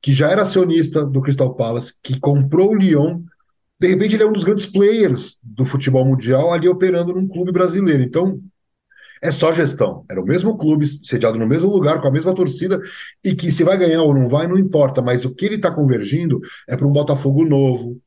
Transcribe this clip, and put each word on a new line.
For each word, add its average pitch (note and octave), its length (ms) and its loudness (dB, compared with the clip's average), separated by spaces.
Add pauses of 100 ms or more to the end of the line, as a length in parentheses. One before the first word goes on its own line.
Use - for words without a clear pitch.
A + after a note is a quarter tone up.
que C#3+ 100 0
já D3 180 2
era G3 120 2
acionista E3 640 0
do C3+ 160 -2
Crystal C3+ 320 0
Palace, A#2 480 -6
que C3 180 -6
comprou C#3+ 520 2
o A3 40 0
Lyon, E3+ 460 2 (580)
de F3+ 80 2
repente F#3+ 280 2
ele A3 80 2
é G#3+ 40 4
um G#3+ 60 2
dos F#3 100 -2
grandes G3 220 0
players G3+ 800 0
do A#2+ 220 -4
futebol C3 380 0
mundial C3 480 2
ali F3 160 0
operando F3+ 460 0
num F#3+ 140 -2
clube F3+ 240 -6
brasileiro. F3+ 500 0
Então, E3 380 -2 (840)
é E3 80 -2
só D#3+ 240 0
gestão. B2 560 -2
Era F#2+ 100 -6
o F2+ 60 -6
mesmo F3+ 320 0
clube, D3+ 300 0
sediado A2+ 500 -2
no A2+ 100 -2
mesmo E3 220 2
lugar, D#3 320 0
com C#3+ 60 0
a C3+ 40 2
mesma D#3+ 220 0
torcida, F3+ 480 -2 (420)
e G3 120 0
que E3+ 160 -4
se E3 120 0
vai F#3+ 140 2
ganhar E3 240 2
ou D3+ 120 4
não C3+ 140 2
vai, D3 200 0
não F#3 100 0
importa, D3 440 2
mas B2 220 0
o C3 100 -6
que - 120 -6
ele G#3+ 140 -2
tá F#3+ 120 0
convergindo C#3 680 0 (280)
é C3+ 80 -8
pra C#3 120 0
um C#3+ 40 2
Botafogo C#3+ 540 0
novo B2+ 600 0